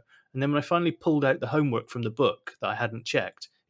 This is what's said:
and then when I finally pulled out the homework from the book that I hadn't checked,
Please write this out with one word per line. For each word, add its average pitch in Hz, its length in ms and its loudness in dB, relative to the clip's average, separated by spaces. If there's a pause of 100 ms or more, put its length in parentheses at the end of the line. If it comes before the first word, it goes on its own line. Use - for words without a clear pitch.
(340)
and 131 100 -4
then 143 80 0
when 147 100 2
I 143 40 -6
finally 170 260 2
pulled 151 320 0
out 131 160 2
the 127 80 -4
homework 139 420 0
from 120 120 -6
the 113 80 -2
book - 500 0
that - 100 -4
I 107 60 -4
hadn't 113 300 -4
checked, - 420 -4 (220)